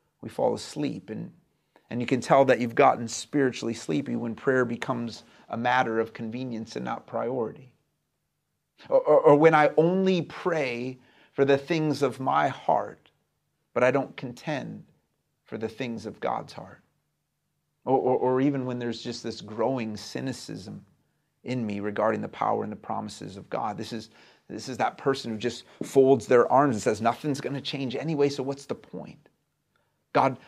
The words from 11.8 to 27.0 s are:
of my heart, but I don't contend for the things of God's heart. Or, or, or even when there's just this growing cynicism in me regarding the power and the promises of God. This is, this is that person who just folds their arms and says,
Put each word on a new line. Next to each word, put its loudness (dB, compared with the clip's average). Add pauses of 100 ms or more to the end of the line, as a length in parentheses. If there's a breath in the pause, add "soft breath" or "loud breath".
of 0
my 2
heart, -2 (640)
but 2
I 6
don't -2
contend -10 (580)
for -12
the -6
things -8
of -12
God's -4
heart. -18 (1040)
Or, 4
or, 2
or 2
even 0
when -6
there's -6
just -8
this -8
growing -4
cynicism -10 (580)
in -6
me -6
regarding 0
the -8
power -2
and -8
the -10
promises -10
of -18
God. -6
This -10
is, -12 (380 soft breath)
this -12
is -10
that -2
person -2
who -6
just -6 (180 loud breath)
folds 6
their 6
arms 4
and -4
says, 0